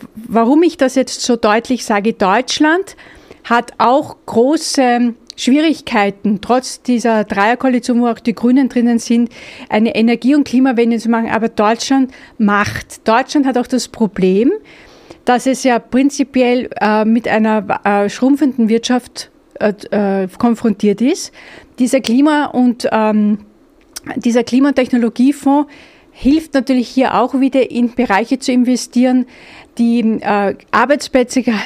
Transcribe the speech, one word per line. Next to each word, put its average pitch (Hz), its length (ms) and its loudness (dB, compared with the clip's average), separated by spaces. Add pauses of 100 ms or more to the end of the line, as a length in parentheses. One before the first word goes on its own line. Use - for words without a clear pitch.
(140)
warum 226 480 2
ich 349 160 2
das 262 160 0
jetzt 262 280 -2
so 240 140 -2
deutlich 226 480 -2
sage, 214 300 -2
Deutschland 254 800 0 (480)
hat 233 360 -2
auch 269 380 0 (100)
große 240 880 0 (200)
Schwierigkeiten, 233 1080 0
trotz - 420 -4
dieser 226 400 0
Dreierkoalition, 240 800 0
wo 240 40 0
auch 226 120 -4
die - 160 -4
Grünen 247 340 2
drinnen 240 300 0
sind, 233 320 0 (360)
eine 220 280 0
Energie- 233 400 2
und 285 80 2
Klimawende 233 560 0
zu 226 100 -4
machen. 226 220 0
Aber 220 180 -2
Deutschland 233 600 0 (260)
macht. - 680 -2
Deutschland 262 400 0
hat 254 100 0
auch 240 80 -2
das 247 220 -4
Problem, 190 640 0 (720)
dass 247 220 0
es 254 180 -2
ja 247 140 2
prinzipiell, 254 880 0 (140)
äh, 214 240 2
mit 226 220 0
einer, 220 560 0
äh, 202 260 0
schrumpfenden 254 600 0
Wirtschaft, 233 600 -4 (300)
äh, 208 120 0 (200)
äh, 196 360 -2 (120)
konfrontiert 214 600 0
ist. 269 320 -2 (460)
Dieser 254 240 0
Klima- 285 440 2
und, 247 460 0
ähm, 214 460 0 (800)
dieser 240 280 0
Klima- 262 260 0
und 262 60 0
Technologiefonds 262 960 0 (400)
hilft 311 440 -2
natürlich 254 340 0
hier 254 240 0
auch 247 260 0
wieder 262 300 0
in 240 240 -2
Bereiche 233 460 0
zu - 120 -6
investieren, 247 760 0 (500)
die, 233 220 0
äh, 208 560 0 (160)
Arbeitsplätze 247 720 0
ge-, 233 100 0 (120)